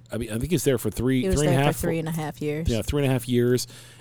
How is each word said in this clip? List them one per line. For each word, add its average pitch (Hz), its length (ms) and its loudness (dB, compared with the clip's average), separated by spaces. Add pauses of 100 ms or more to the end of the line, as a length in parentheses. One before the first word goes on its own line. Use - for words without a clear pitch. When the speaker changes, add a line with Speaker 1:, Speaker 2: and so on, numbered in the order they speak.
(120)
Speaker 1:
I 113 60 -4
mean, 117 120 -4
I - 80 -6
think 143 120 -4
he 185 40 2
was 139 100 0
there 135 120 4
for 110 140 -4
three, 127 320 0
Speaker 2:
He - 60 -2
was 143 80 2
Speaker 1:
three 147 100 2
and 143 80 4
a - 20 4
Speaker 2:
there 139 80 2
for - 40 2
Speaker 1:
half, - 80 0
Speaker 2:
three 170 220 -2
and 160 100 -6
a 165 40 -6
half 156 300 -6
years. 151 260 -4
Speaker 1:
Yeah, 110 140 0
three 143 200 0
and 135 80 2
a - 20 2
half 123 160 0
years. 120 380 2 (340)